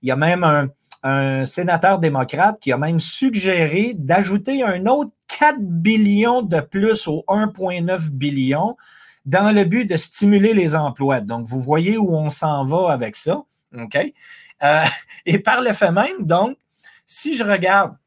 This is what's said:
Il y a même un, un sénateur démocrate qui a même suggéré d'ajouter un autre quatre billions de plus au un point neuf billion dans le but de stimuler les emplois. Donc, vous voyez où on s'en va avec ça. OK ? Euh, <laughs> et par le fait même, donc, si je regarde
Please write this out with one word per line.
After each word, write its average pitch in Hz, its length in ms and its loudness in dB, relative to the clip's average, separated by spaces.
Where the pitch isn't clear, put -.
Il 127 80 -4
y 131 40 2
a 127 40 0
même 170 280 2
un, 147 240 2
un 135 420 0
sénateur 180 540 0
démocrate 156 640 0
qui 135 100 -4
a 123 80 0
même 160 220 -2
suggéré 190 960 -2
d'ajouter 196 680 -2
un 190 240 -2
autre 262 240 0
quatre 294 340 0
billions 208 840 2
de 170 180 0
plus 208 480 -2
au 151 180 -4
un 208 220 0
point 185 320 -6
neuf 170 300 -2
billion 143 680 -2
dans 190 280 2
le 202 120 4
but 208 220 0
de 180 100 -2
stimuler 202 580 2
les 170 220 2
emplois. 139 440 -2
Donc, 117 260 -8
vous 127 140 -6
voyez 160 380 0
où 185 160 0
on 151 160 -2
s'en 143 340 -2
va 165 280 0
avec 120 240 -4
ça. 190 260 -4
OK ? 117 220 -6
Euh, 151 220 4
<laughs> - 220 -16
et 180 120 2
par 240 240 0
le 240 100 0
fait 196 200 0
même, 254 300 0
donc, 185 340 0
si 294 300 -4
je 233 80 -2
regarde 190 520 2